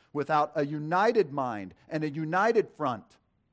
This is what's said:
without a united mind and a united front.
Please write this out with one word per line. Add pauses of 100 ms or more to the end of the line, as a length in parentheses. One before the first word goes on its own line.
(140)
without
a
united
mind (160)
and
a
united
front. (360)